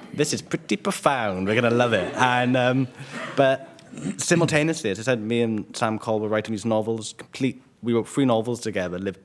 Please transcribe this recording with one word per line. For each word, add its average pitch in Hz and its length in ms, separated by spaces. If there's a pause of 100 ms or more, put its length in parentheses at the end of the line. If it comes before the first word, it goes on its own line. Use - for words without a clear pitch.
(140)
"This 151 180
is - 100
pretty - 360
profound, 113 720
we're 110 80
gonna 120 200
love 120 180
it." 90 220
And, 123 400
um, 127 320 (480)
but 135 320 (500)
simultaneously, 160 720
as 95 80
I 110 40
said, 123 160
me 117 220
and 110 340
Sam 110 240
Call 110 200
were 107 100
writing 107 240
these 101 120
novels, 110 520
complete, - 440 (200)
we 120 120
wrote 113 140
three 143 180
novels 113 360
together, 90 380
live, 95 260